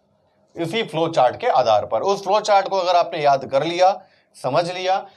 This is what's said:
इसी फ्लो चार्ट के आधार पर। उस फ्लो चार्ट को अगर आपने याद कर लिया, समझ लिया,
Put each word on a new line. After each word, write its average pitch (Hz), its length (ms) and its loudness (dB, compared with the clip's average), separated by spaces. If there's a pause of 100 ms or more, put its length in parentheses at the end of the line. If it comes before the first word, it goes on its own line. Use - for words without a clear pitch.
(560)
इसी 170 260 -4
फ्लो 160 260 -4
चार्ट 127 280 2
के 233 100 -6
आधार 113 400 2
पर। 135 140 -4
उस 196 240 -2
फ्लो 202 160 0
चार्ट 196 280 2
को 185 80 -4
अगर 180 200 2
आपने 170 220 0
याद 139 260 2
कर 135 200 -2
लिया, 180 380 2 (400)
समझ 165 300 -2
लिया, 185 260 -2 (180)